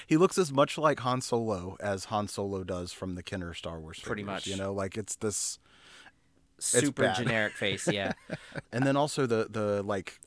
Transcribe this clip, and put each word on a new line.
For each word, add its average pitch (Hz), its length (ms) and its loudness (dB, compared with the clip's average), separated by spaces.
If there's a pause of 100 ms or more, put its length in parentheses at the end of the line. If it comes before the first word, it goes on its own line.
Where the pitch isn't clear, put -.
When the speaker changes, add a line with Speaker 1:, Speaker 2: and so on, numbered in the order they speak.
Speaker 1:
He 156 120 6
looks 185 200 6
as 170 140 4
much 139 260 4
like 151 220 4
Han 127 220 0
Solo 101 580 0
as 98 260 -2
Han 104 220 0
Solo 98 360 -2
does 90 300 -4
from 92 220 -6
the 90 80 -8
Kenner 87 320 -6
Star 82 240 -8
Wars 80 200 -14
Speaker 2:
Pretty 104 220 -6
Speaker 1:
figures, 101 120 -6
Speaker 2:
much. 92 140 -6
Speaker 1:
you 98 100 -4
know? 98 160 -4
Like, 98 240 -4
it's 104 180 -6
this - 420 -4 (1000)
Speaker 2:
Super 131 440 4
Speaker 1:
bad. 95 120 4
Speaker 2:
generic 110 380 0
face, 98 340 -2
Speaker 1:
<laughs> - 40 2
Speaker 2:
yeah. 98 220 0 (580)
Speaker 1:
And 127 140 2
then 139 100 4
also 147 300 0
the, 113 240 2
the, 104 340 0
like, 101 440 -4